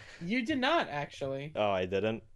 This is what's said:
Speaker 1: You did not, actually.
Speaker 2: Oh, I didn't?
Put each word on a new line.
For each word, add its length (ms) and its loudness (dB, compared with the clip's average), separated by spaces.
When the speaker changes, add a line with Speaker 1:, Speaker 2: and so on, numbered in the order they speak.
Speaker 1:
You 240 0
did 140 2
not, 320 2
actually. 680 -6
Speaker 2:
Oh, 140 4
I 160 2
didn't? 380 0